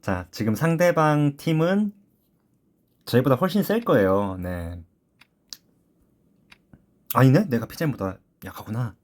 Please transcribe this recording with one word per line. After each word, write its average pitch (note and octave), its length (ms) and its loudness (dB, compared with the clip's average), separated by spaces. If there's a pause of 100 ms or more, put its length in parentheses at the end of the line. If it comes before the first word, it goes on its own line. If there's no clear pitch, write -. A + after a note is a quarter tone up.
자, F2+ 280 -4
지금 A2 240 -2
상대방 D#3 840 2
팀은 F3+ 540 0 (1120)
저희보다 B2+ 300 2
훨씬 F#3+ 260 -2
셀 G#3+ 200 -2
거예요. G2+ 580 2
네. F2 380 -8 (2250)
아니네? C3+ 340 4
내가 A#2 180 -2
피자님보다 G2+ 520 -6 (260)
약하구나. G#2+ 600 -8